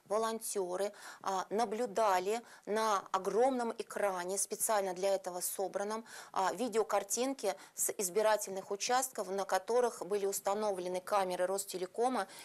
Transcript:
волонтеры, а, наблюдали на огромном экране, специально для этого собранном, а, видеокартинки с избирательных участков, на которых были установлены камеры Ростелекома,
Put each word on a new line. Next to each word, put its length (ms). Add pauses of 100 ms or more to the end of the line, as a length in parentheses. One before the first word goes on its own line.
волонтеры, 840 (300)
а, 280
наблюдали 920 (240)
на 460
огромном 680
экране, 600
специально 560
для 200
этого 260
собранном, 640 (280)
а, 220
видеокартинки 1000 (200)
с 240
избирательных 720
участков, 580
на 160
которых 640
были 200
установлены 760
камеры 460
Ростелекома, 800 (180)